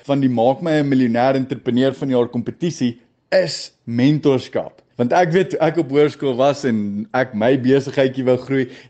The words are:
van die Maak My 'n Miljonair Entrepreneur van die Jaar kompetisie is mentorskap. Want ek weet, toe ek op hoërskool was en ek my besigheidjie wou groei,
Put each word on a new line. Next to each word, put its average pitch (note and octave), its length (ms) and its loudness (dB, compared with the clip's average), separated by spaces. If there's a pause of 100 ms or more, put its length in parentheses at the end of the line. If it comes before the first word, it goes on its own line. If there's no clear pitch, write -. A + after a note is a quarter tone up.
van C#3 160 0
die C3+ 80 2
Maak B2 320 2
My D#3 220 0
'n C#3+ 60 -2
Miljonair C3 480 2
Entrepreneur C3 580 -2
van C#3 140 -6
die C3 60 -2
Jaar A#2+ 140 2
kompetisie B2 720 -4 (340)
is F3+ 400 -2 (140)
mentorskap. B2+ 960 0 (140)
Want A#2+ 160 0
ek E3+ 200 2
weet, F3 180 0
toe - 100 -4
ek D#3+ 180 0
op D3 100 -4
hoërskool C#3 480 0
was C3+ 280 0
en G#2+ 500 -4
ek B2+ 200 -2
my A#2 220 2
besigheidjie C3 680 0
wou B2+ 140 2
groei, B2+ 320 -2 (220)